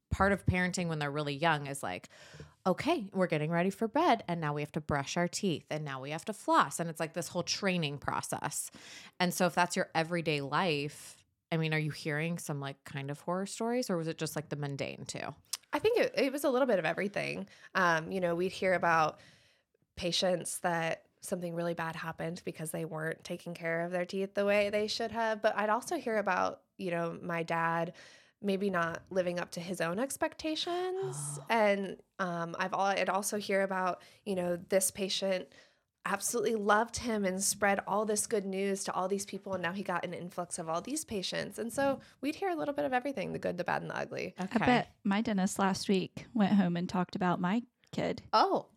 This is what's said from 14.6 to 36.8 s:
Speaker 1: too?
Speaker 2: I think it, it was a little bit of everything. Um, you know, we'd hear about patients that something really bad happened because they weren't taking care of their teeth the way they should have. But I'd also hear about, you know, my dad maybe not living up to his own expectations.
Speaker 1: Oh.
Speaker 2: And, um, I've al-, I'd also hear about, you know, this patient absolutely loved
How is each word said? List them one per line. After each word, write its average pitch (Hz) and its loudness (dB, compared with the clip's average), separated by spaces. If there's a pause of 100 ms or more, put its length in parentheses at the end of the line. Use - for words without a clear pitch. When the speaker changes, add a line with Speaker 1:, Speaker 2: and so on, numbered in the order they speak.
Speaker 1:
too? - -8 (380)
Speaker 2:
I 294 0
think 453 2
it, - 2
it 262 2
was 294 -4
a 311 4
little 254 4
bit 214 4
of 165 0
everything. 170 -2 (260)
Um, 170 4
you 190 0
know, 170 2
we'd 180 0
hear 185 2
about 165 4 (760)
patients 180 0
that 165 -2 (180)
something 175 -4
really 170 0
bad 165 -4
happened 165 -6
because 160 -8
they 165 -4
weren't 160 -6
taking 175 -8
care 170 -2
of 175 -6
their 180 -2
teeth 190 -4
the 202 2
way 202 4
they 208 0
should 226 -2
have. 220 0
But 214 2
I'd 214 2
also 233 0
hear 226 0
about, 190 0 (160)
you 185 -4
know, 170 -2
my 170 -2
dad 165 0 (480)
maybe 196 0
not 170 0
living 180 0
up 170 -4
to - -8
his 170 -4
own 170 0
expectations. 349 -2 (240)
Speaker 1:
Oh. - -14
Speaker 2:
And, 202 2 (220)
um, 170 -2
I've 185 -2
al-, 165 2
I'd 190 2
also 208 0
hear 196 2
about, 185 0 (220)
you 196 -2
know, 175 0 (120)
this 190 4
patient 190 -2 (600)
absolutely 220 0
loved 214 4